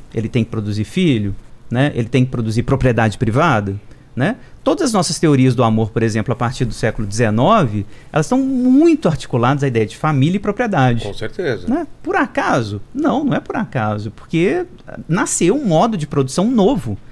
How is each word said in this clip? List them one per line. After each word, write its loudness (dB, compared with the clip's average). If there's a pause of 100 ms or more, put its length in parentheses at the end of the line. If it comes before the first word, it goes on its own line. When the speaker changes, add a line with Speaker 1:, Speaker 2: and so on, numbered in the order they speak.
(140)
Speaker 1:
Ele -4
tem 0
que -4
produzir -4
filho, 0 (340)
né? 0
Ele -2
tem 4
que -4
produzir -2
propriedade 2
privada, 0 (400)
né? 0 (280)
Todas 0
as 0
nossas 0
teorias 4
do 2
amor, 2
por 0
exemplo, 0
a -2
partir -4
do -4
século -4
dezenove, 2 (260)
elas 0
estão 0
muito 4
articuladas 0
à 0
ideia 2
de -8
família 2
e -2
propriedade. 0
Speaker 2:
Com -6
certeza. -4
Speaker 1:
Né? -2 (160)
Por -4
acaso? -2 (140)
Não, 0
não 0
é -2
por -10
acaso, -4
porque -2 (420)
nasceu 0
um -2
modo 2
de -4
produção 0
novo, 2 (160)